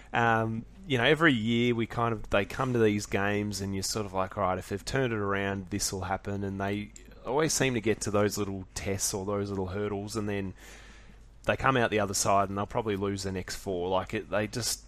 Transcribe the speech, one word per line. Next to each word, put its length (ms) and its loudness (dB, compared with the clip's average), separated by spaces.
um, 500 2
you 120 2
know, 40 2
every 300 6
year 400 2
we 140 0
kind 260 0
of, 160 -6
they 160 4
come 280 -2
to 60 4
these 280 4
games 520 0
and 140 -4
you're 80 -2
sort 240 -2
of 80 -10
like, 240 -2
"All 60 0
right, 140 2
if 120 -8
they've 160 -4
turned 280 0
it 60 0
around, 520 0
this 200 -2
will 100 -6
happen." 420 -4
And 180 -4
they 300 -4
always 280 0
seem 200 2
to 80 0
get 200 2
to 100 -2
those 260 4
little 380 -4
tests 360 -2
or 140 -4
those 240 -2
little 160 -2
hurdles, 500 -4
and 140 -2
then 240 -2
they 120 2
come 180 4
out 140 4
the 100 2
other 140 0
side 360 4
and 80 -4
they'll 100 -2
probably 280 -2
lose 280 -2
the 80 -4
next 240 -6
four. 340 -4
Like, 240 0
it, 160 -4
they 180 0
just 400 -4